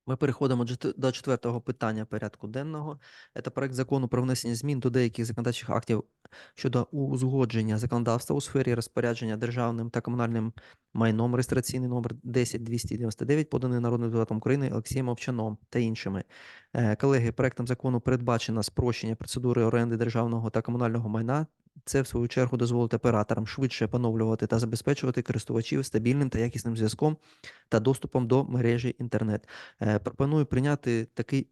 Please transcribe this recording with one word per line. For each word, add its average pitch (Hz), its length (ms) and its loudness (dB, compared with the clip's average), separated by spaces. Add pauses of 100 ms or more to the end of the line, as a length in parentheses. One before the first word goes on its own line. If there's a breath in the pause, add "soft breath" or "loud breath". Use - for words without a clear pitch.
Ми 131 80 0
переходимо 127 500 2
джет-, 123 320 -4
до 131 140 2
четвертого 120 500 -2
питання 110 440 -4
порядку 104 420 -8
денного. 147 520 -8 (440 loud breath)
Це 131 60 -4
проект 131 240 -4
закону 131 340 0
про 120 140 2
внесення 123 340 0
змін 135 240 -2
до 127 100 2
деяких 120 360 2
законодавчих 117 440 -4
актів 107 340 0 (520 loud breath)
щодо 123 280 0
узгодження 127 960 0
законодавства 120 580 0
у 143 60 0
сфері 131 320 0
розпорядження 117 640 -2
державним 117 520 -2
та 120 120 -2
комунальним 117 520 0 (400 loud breath)
майном, 113 420 4
реєстраційний 127 540 0
номер 120 340 -2
десять 120 400 0
двісті 117 300 -4
дев'яносто 113 320 -4
дев'ять, 147 240 2
поданий 123 300 0
народним 120 300 0
депутатом 113 280 0
України 127 340 0
Олексієм 127 340 -4
Мовчаном 117 520 -4 (120)
та 123 100 -2
іншими. 110 440 -2 (500 loud breath)
Е, 110 220 2
колеги, 127 360 4
проектом 123 360 -2
закону 123 320 0
передбачено 120 640 0
спрощення 113 520 -2
процедури 120 480 0
оренди 117 340 2
державного 117 520 0
та 113 120 0
комунального 117 480 0
майна. 120 380 -2 (380)
Це, 135 160 2
в 127 60 -2
свою 120 200 -2
чергу, 127 300 0
дозволить 120 360 2
операторам 110 540 2
швидше 127 400 -2
поновлювати 113 600 2
та 113 120 2
забезпечувати 123 640 0
користувачів 117 640 -2
стабільним 127 440 2
та 113 100 -2
якісним 113 380 -2
зв'язком 147 400 0 (520 loud breath)
та 110 100 4
доступом 127 480 0
до 127 160 4
мережі 120 560 0
інтернет. 110 480 -2 (340 loud breath)
Е, 107 180 4
пропоную 143 460 0
прийняти 127 680 0
такий 135 380 -2